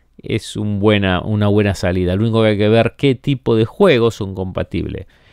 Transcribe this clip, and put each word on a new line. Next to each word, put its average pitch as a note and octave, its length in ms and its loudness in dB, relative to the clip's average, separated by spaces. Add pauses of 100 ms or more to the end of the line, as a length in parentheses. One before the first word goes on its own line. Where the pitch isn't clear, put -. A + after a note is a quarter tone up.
(180)
es - 380 -6
un G#2 240 -4
buena, G2+ 400 2
una G#2 280 0
buena G2+ 260 2
salida. F2+ 420 -2
Lo G#2 60 0
único A2+ 200 0
que A2 60 4
hay G#2 100 0
que G#2 100 2
ver A2+ 280 2
qué C3+ 180 0
tipo B2 400 -4
de A2+ 100 2
juegos A#2 520 2
son G2 180 -8
compatibles. E2+ 720 -6 (260)